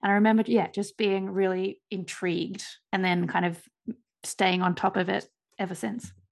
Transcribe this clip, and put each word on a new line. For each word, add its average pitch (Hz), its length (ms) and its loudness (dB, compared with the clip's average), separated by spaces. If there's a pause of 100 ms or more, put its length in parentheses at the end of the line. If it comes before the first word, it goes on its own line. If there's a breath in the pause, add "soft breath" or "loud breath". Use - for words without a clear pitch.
And 196 100 2
I 202 40 4
remember, 220 300 6
yeah, 185 220 2
just - 300 -6
being 196 320 0
really 190 600 0
intrigued 180 720 -4 (280)
and 190 120 0
then 175 240 2
kind 180 180 0
of 170 140 -2 (640)
staying 185 380 0
on 180 140 2
top - 220 0
of 180 120 0
it 202 180 -4 (320)
ever 185 160 -6
since. 226 360 -8 (200)